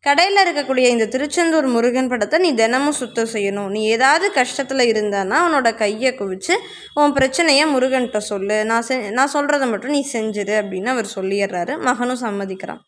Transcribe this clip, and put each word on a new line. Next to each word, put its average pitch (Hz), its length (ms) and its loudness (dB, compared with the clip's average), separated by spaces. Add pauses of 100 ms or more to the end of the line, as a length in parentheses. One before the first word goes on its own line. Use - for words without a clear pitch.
கடையில 381 400 4
இருக்கக்கூடிய 277 300 -2
இந்த 240 300 4
திருச்செந்தூர் 294 600 0
முருகன் 247 400 2
படத்தை 254 320 0
நீ 349 140 4
தினமும் 247 380 2
சுத்தம் 233 420 -4
செய்யணும். 202 340 -4
நீ 208 160 -4
ஏதாவது 269 520 2
கஷ்டத்துல 262 460 -2
இருந்தான்னா, 208 540 0 (120)
உன்னோட 254 280 2
கையை 226 380 -2
குவிச்சு 202 440 -2 (360)
உன் 294 200 2
பிரச்சனையை 285 640 2
முருகன்கிட்ட 254 420 0
சொல்லு. 208 480 -2
நான் 226 220 0
செ-, 240 240 -4
நான் 269 220 0
சொல்றதை 285 360 0
மட்டும் 220 200 -4
நீ 277 240 0
செஞ்சிரு" 214 500 -2
அப்படின்னு 190 220 -6
அவர் 247 300 -2
சொல்லிடுறாரு. 196 640 -2
மகனும் 247 420 -2
சம்மதிக்கிறான். 196 680 -6